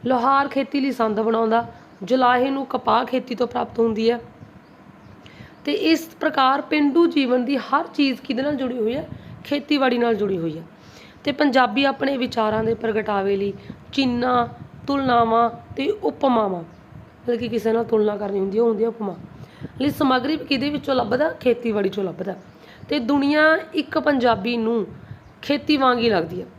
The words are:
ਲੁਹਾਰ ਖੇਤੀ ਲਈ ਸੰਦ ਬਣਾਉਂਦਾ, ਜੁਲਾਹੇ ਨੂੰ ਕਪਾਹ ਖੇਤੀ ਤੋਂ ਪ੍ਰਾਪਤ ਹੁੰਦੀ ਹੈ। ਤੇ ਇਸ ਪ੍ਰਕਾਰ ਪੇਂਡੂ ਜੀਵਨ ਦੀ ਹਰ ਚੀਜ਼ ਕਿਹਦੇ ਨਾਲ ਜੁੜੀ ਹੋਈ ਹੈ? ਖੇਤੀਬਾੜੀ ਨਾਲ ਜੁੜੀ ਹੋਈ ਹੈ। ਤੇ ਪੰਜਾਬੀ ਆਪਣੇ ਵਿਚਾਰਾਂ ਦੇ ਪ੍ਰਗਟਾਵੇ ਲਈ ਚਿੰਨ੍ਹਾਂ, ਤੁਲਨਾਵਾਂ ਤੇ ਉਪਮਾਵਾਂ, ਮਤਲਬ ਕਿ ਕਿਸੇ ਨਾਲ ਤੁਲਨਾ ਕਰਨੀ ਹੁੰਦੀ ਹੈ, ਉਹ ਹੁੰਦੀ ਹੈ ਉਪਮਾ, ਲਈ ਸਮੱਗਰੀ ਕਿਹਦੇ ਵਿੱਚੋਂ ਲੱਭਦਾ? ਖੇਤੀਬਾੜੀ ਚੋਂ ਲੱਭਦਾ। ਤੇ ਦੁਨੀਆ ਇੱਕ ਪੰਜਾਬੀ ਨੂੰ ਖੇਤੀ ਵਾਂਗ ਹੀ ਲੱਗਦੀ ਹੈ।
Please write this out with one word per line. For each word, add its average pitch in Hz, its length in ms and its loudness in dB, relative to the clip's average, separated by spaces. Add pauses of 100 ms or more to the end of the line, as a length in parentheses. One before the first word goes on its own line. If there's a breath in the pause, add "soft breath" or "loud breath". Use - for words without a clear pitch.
ਲੁਹਾਰ 262 420 2
ਖੇਤੀ 277 320 -2
ਲਈ 269 120 0
ਸੰਦ 220 300 0
ਬਣਾਉਂਦਾ, 226 520 0 (300 loud breath)
ਜੁਲਾਹੇ 247 460 4
ਨੂੰ 269 160 -2
ਕਪਾਹ 240 400 0
ਖੇਤੀ 247 300 -4
ਤੋਂ 240 120 0
ਪ੍ਰਾਪਤ 240 320 -6
ਹੁੰਦੀ 226 320 2
ਹੈ। 240 80 -2 (1500 loud breath)
ਤੇ - 60 -2
ਇਸ 330 380 0 (100)
ਪ੍ਰਕਾਰ 277 420 2
ਪੇਂਡੂ 302 460 2
ਜੀਵਨ 254 380 2
ਦੀ 277 120 -2
ਹਰ 294 300 -2
ਚੀਜ਼ 277 340 0
ਕਿਹਦੇ 247 200 -4
ਨਾਲ 294 140 -2
ਜੁੜੀ 254 220 -4
ਹੋਈ 226 180 0
ਹੈ? 320 120 -6 (360 loud breath)
ਖੇਤੀਬਾੜੀ 277 540 0
ਨਾਲ 233 180 2
ਜੁੜੀ 196 220 -2
ਹੋਈ 165 200 -4
ਹੈ। 165 60 -14 (600 loud breath)
ਤੇ 285 80 -2
ਪੰਜਾਬੀ 262 520 2
ਆਪਣੇ 269 340 0
ਵਿਚਾਰਾਂ 220 460 0
ਦੇ 226 100 0
ਪ੍ਰਗਟਾਵੇ 208 600 -2
ਲਈ 196 180 -2 (400 loud breath)
ਚਿੰਨ੍ਹਾਂ, 247 540 0 (400)
ਤੁਲਨਾਵਾਂ 233 640 2 (260)
ਤੇ 277 140 -2
ਉਪਮਾਵਾਂ, 233 720 0 (380)
ਮਤਲਬ - 360 -6
ਕਿ 233 120 -4
ਕਿਸੇ 220 240 -2
ਨਾਲ 233 120 2
ਤੁਲਨਾ 214 340 2
ਕਰਨੀ 196 220 -4
ਹੁੰਦੀ 196 180 -2
ਹੈ, 233 60 4
ਉਹ 233 60 4
ਹੁੰਦੀ 220 140 0
ਹੈ 233 60 0
ਉਪਮਾ, 214 260 -8 (680 loud breath)
ਲਈ 285 80 2
ਸਮੱਗਰੀ 269 480 2
ਕਿਹਦੇ 285 320 -2
ਵਿੱਚੋਂ 285 260 -2
ਲੱਭਦਾ? 254 340 0
ਖੇਤੀਬਾੜੀ 226 600 0
ਚੋਂ 202 140 -4
ਲੱਭਦਾ। 185 320 -6 (540 loud breath)
ਤੇ 294 100 0
ਦੁਨੀਆ 285 580 4 (160)
ਇੱਕ 302 260 -2
ਪੰਜਾਬੀ 240 580 2
ਨੂੰ 220 300 0 (540 loud breath)
ਖੇਤੀ 294 360 0
ਵਾਂਗ 254 200 4
ਹੀ 233 120 2
ਲੱਗਦੀ 180 320 -2
ਹੈ। 180 40 -10 (140)